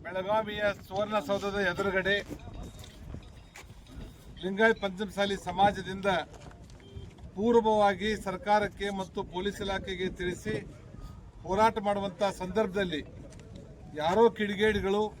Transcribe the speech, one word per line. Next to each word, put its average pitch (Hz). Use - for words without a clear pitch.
ಬೆಳಗಾವಿಯ 208
ಸುವರ್ಣಸೌಧದ 202
ಎದುರುಗಡೆ 190
ಲಿಂಗಾಯತ್ 208
ಪಂಚಮಸಾಲಿ 196
ಸಮಾಜದಿಂದ 185
ಪೂರ್ವವಾಗಿ 214
ಸರ್ಕಾರಕ್ಕೆ 202
ಮತ್ತು 190
ಪೊಲೀಸ್ 190
ಇಲಾಖೆಗೆ 190
ತಿಳಿಸಿ 180
ಹೋರಾಟ 220
ಮಾಡುವಂಥ 202
ಸಂದರ್ಭದಲ್ಲಿ 185
ಯಾರೋ 185
ಕಿಡಿಗೇಡಿಗಳು 202